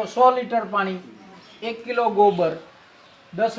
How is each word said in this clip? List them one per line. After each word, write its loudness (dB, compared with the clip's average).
સો 6
લિટર -4
પાણી, -2
એક -8
કિલો 0
ગોબર, 4
દસ -2